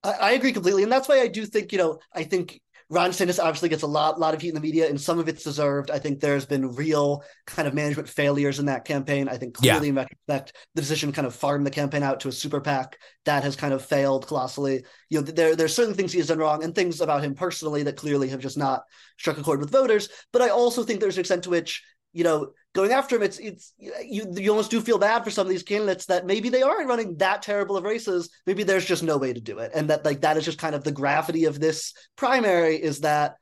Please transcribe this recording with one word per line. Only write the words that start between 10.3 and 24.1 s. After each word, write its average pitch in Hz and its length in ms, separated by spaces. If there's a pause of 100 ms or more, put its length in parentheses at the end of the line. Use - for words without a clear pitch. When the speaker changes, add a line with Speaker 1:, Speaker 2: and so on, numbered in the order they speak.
Speaker 1:
the 160 60
decision 147 280
to 135 60
kind 147 100
of 120 80
farm 143 300
the 139 80
campaign 143 320
out 135 160
to - 80
a 131 40
super 143 300
pac, 139 380 (260)
that 143 180
has 139 120
kind 139 180
of 135 100
failed 139 440
colossally. 135 560 (260)
You 160 100
know, 147 40
th-, 160 120
there, 160 200
there's 160 200
certain 226 200
things 185 160
he 175 80
has 151 80
done 160 100
wrong 156 260
and 170 120
things 175 260
about 151 220
him 143 100
personally 156 500
that 143 140
clearly 143 320
have 135 120
just 131 180
not 135 240 (340)
struck 151 220
a 143 40
chord 143 160
with 143 120
voters. 220 380 (220)
But 247 120
I 240 60
also 240 340
think 208 160
there's 190 180
an 185 40
extent 180 220
to 185 60
which, 170 320 (340)
you 170 80
know, 156 280 (240)
going 196 160
after 262 240
him, 220 80
it's, 196 160
it's, 202 400
you, 214 560